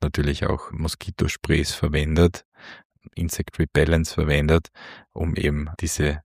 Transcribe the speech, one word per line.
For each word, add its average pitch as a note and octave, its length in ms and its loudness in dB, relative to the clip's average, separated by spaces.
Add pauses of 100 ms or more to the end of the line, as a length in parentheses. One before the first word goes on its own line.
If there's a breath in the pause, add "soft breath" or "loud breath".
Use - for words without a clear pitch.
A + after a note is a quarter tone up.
natürlich C#2+ 460 0
auch - 240 -4
Moskitosprays - 1000 -2
verwendet, D#2 720 2 (680 loud breath)
Insect - 440 -4
Repellents D#2 540 2
verwendet, D2+ 560 2 (420 loud breath)
um E2 240 -4
eben D2 340 -2 (100)
diese, D2+ 460 -2